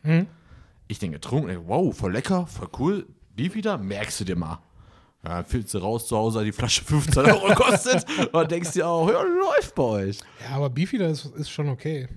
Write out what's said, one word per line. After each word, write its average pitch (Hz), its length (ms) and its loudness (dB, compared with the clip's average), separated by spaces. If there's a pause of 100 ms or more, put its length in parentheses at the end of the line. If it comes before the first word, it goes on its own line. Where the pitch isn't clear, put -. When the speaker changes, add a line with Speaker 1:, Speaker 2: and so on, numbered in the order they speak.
Speaker 1:
Mhm. 165 240 4 (580)
Speaker 2:
Ich - 140 -10
den 92 100 -4
getrunken, 117 380 -4
ey, 90 180 -6
wow, 139 300 2
voll 92 160 -2
lecker, 175 340 0
voll - 220 -12 (100)
cool, 180 280 0 (280)
Beefeater, 190 440 -4
merkst 101 420 -6
du 202 40 -4
dir 90 120 -2
mal. 82 240 -6 (640)
Ja, 85 120 -6
dann 85 100 -4
füllst 113 260 -2
du 107 60 -2
raus 110 280 -2
zu 117 120 0
Hause, 110 260 2
die 104 80 0
Flasche - 320 -2
fünfzehn 147 400 4
Euro 196 300 6
kostet 247 500 4 (140)
<laughs> 240 140 0
und 165 180 2
denkst 170 220 -4
dir 175 140 0
auch, 170 240 2
ja, - 120 2
läuft 370 520 0
bei 151 80 0
euch. 101 360 0 (300)
Speaker 1:
Ja, 135 80 -4
aber 143 140 0
Beefeater 180 380 0
ist, 147 160 -2
ist 147 260 -8
schon 147 200 -4
okay. 135 460 -6